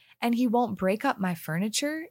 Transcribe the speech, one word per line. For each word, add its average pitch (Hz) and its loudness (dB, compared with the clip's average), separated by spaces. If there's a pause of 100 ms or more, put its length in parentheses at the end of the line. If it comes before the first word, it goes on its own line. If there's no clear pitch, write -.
(200)
and 233 2
he 247 2
won't 220 2
break 190 0
up 269 0
my 185 0
furniture. 220 -2